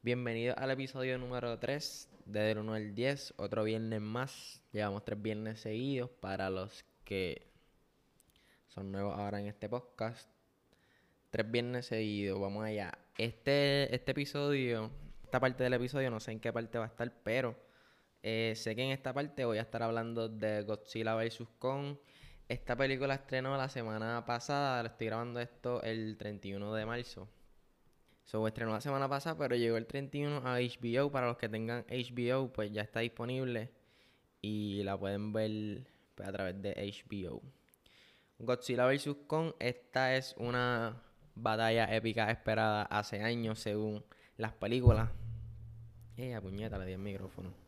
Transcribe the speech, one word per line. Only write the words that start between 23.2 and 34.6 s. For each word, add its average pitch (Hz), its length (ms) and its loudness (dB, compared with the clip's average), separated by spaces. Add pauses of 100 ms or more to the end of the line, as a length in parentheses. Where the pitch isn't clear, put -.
la 135 120 0
semana 113 560 -2
pasada, 127 600 0
le 113 60 -4
estoy 113 180 -4
grabando 120 320 -2
esto 120 420 -2
el 110 340 -2
treinta 104 300 -6
y 98 80 -4
uno 101 180 -4
de 110 140 -2
marzo. 113 420 -6 (1000)
So, 110 200 0
estrenó 113 240 0
la 107 80 0
semana 139 280 0
pasada, 147 300 -2
pero 123 160 2
llegó 117 220 6
el 113 100 0
treinta 139 320 -4
y 143 60 2
uno 147 140 0
a 127 180 0
H 123 240 0
B 120 180 2
O. 143 140 4
Para 123 160 2
los 123 80 0
que 117 120 -2
tengan 113 400 -2
H 123 240 -4
B 120 220 2
O, 131 180 2
pues 104 200 -2
ya 107 100 0
está 107 160 -4
disponible 120 720 -2 (720)
y 104 400 0